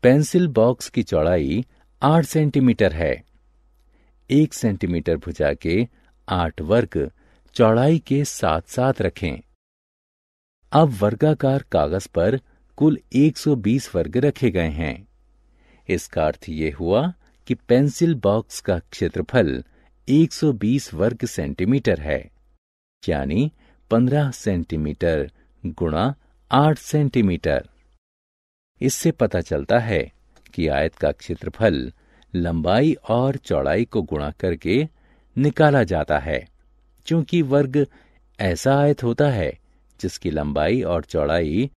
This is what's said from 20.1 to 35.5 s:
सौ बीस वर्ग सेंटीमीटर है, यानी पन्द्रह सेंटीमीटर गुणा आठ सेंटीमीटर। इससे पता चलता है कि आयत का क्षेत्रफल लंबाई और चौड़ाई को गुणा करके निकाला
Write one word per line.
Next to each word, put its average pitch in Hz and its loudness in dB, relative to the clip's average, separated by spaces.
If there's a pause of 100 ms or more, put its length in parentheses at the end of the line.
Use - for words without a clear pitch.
सौ 151 0
बीस 113 -2
वर्ग 113 -2
सेंटीमीटर 90 -2
है, 73 -6 (760)
यानी 80 -2 (400)
पन्द्रह 127 2
सेंटीमीटर 78 -4 (340)
गुणा 87 -2 (360)
आठ 147 4
सेंटीमीटर। 98 0 (1120)
इससे 135 0
पता 98 -2
चलता 80 -2
है 107 -2 (420)
कि 82 -2
आयत 73 -2
का 76 -2
क्षेत्रफल 80 -4 (420)
लंबाई 87 0
और 123 -2
चौड़ाई 78 -2
को - -4
गुणा 76 -6
करके 92 -2 (500)
निकाला 143 2